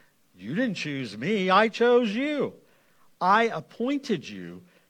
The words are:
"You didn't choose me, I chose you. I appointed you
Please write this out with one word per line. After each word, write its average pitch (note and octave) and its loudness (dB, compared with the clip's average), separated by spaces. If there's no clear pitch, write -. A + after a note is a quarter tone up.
"You E3+ -10
didn't A3+ 0
choose C3+ -8
me, F#3 -2
I G#3+ 6
chose A#3+ 4
you. C4+ -4
I G3+ 4
appointed A3+ -4
you F2+ -14